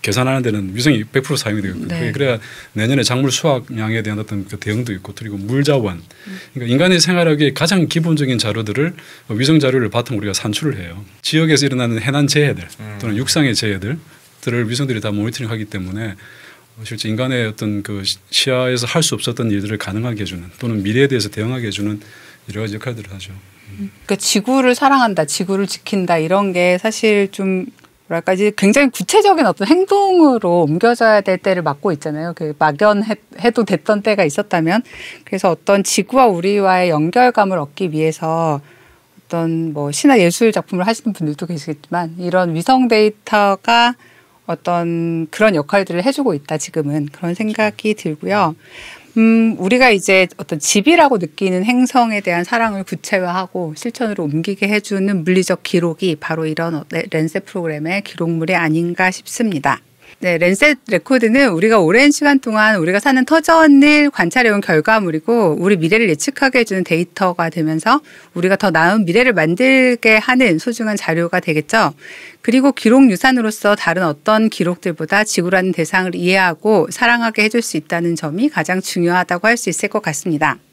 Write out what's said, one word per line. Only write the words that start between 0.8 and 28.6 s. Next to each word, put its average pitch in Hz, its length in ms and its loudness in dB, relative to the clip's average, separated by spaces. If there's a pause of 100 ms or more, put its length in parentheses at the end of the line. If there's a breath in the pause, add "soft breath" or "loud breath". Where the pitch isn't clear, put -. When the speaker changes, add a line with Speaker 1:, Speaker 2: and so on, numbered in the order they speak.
Speaker 1:
백 131 180 -4
프로 135 140 -4
사용이 104 260 -4
되거든요. 95 260 -8
Speaker 2:
네. 165 240 -6
Speaker 1:
그래야 131 260 -2 (340 loud breath)
내년에 120 300 0
작물 127 280 0
수확량에 113 720 -4
대한 107 160 -6
어떤 104 280 -8
그 98 120 -14
대응도 113 360 -4
있고, 95 200 -14
그리고 104 220 -12
물 113 260 -2
자원. 120 340 0
Speaker 2:
음. - 420 -18 (160)
Speaker 1:
그러니까 120 180 -4
인간의 175 280 2
생활하기에 160 520 2
가장 180 340 0
기본적인 151 520 0
자료들을, 110 560 -4 (340 loud breath)
위성 135 320 2
자료를 127 300 0
바탕으로 117 300 -4
우리가 101 120 -6
산출을 110 460 -6
해요. 90 260 -14 (180)
지역에서 151 440 2
일어나는 123 340 -2
해난 135 260 0
재해들 135 400 0 (140)
Speaker 3:
음. 107 200 -16
Speaker 1:
또는 104 160 -4
육상의 135 380 0
재해들, 104 440 -4 (420 soft breath)
들을 120 300 -4
위성들이 123 320 -4
다 107 80 -4
모니터링하기 107 560 -6
때문에 98 480 -10 (680 loud breath)
실제 110 260 -8
인간의 123 360 -2
어떤 107 360 -6
그 101 220 -8
시-, - 140 -6 (120)
시야에서 127 560 -2
할 165 160 0
수 147 120 -2
없었던 117 360 -4
일들을 101 260 -4
가능하게 107 460 -6
해주는 90 220 -10 (140)
또는 113 240 -4
미래에 117 260 2
대해서 113 200 -2
대응하게 117 380 -6
해주는 104 340 -6 (500 loud breath)
여러 104 120 -8
가지 104 120 -6
역할들을 110 380 -10
하죠. 95 200 -16 (460)
Speaker 2:
음. 196 120 -8 (160)
그러니까 196 100 -2
지구를 247 580 2
사랑한다, 247 520 2
지구를 190 400 -4
지킨다 180 500 -2
이런 185 380 0
게 180 240 2
사실 214 540 0
좀 190 340 -4 (440)
뭐랄까 170 220 -2
이제 202 240 2
굉장히 247 340 4